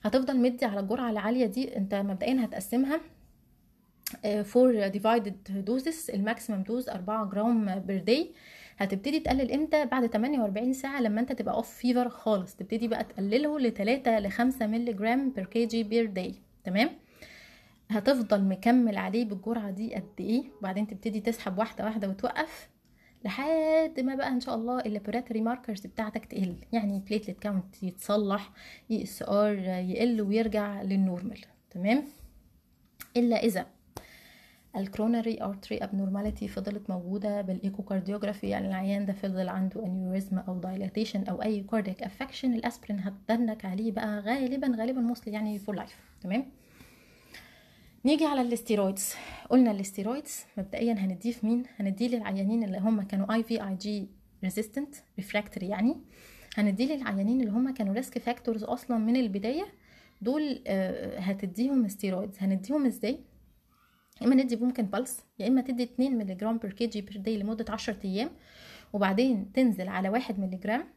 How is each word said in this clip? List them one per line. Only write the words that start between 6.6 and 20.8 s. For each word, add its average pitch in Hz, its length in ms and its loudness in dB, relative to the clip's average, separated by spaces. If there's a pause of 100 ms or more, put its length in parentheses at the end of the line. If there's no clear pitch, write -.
دوز 240 260 -4
أربعة 208 360 -4
جرام 202 540 2
بير 190 200 -2
داي. 254 340 2 (440)
هتبتدي 202 420 0
تقلل 269 320 0
امتى؟ 302 340 2
بعد 240 240 2
تمانية 254 300 2
وأربعين 220 340 0
ساعه، 277 280 -4
لما 220 200 2
انت 262 100 -2
تبقى 220 240 -2
اوف - 200 -2
فيفر 247 340 2
خالص، 202 460 -2
تبتدي 226 320 -4
بقى - 160 -2
تقلله 277 560 0
ل 240 120 4
تلاتة 226 480 2
ل 202 120 -2
خمسة 240 360 2
مللي 233 260 0
جرام 240 380 2
بير 185 140 -4
كي 233 200 2
جي 226 180 0
بير 226 220 2
داي، 190 300 -4 (280)
تمام؟ 208 260 4 (1000)
هتفضل 214 540 4
مكمل 208 540 4
عليه 196 280 0
بالجرعه 208 460 -4
دي 208 240 -6
قد 175 140 -6 (100)
ايه؟ 226 240 0 (160)
وبعدين 196 280 -2